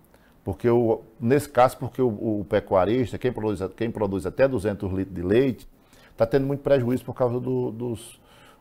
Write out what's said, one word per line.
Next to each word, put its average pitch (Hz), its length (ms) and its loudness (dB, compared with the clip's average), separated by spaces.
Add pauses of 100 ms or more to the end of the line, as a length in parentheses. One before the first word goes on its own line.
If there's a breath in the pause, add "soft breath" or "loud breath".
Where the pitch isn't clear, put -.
(420 soft breath)
porque 98 280 -4
o, 117 320 4 (180)
nesse 143 260 2
caso, - 300 4
porque 131 240 -6
o, 127 80 4
o 104 400 -4
pecuarista, 104 680 0
quem 127 120 -2
produz, 107 300 -4 (160)
quem 117 140 -4
produz 98 340 -2
até 127 240 2
duzentos 104 420 -2
litros 92 240 -4
de 87 60 -8
leite, 113 480 2 (480 soft breath)
tá - 80 2
tendo 139 220 0
muito 139 140 -4
prejuízo 127 440 2
por 120 80 -10
causa 123 260 -2
do, 127 320 -4
dos, 117 480 -10 (420 soft breath)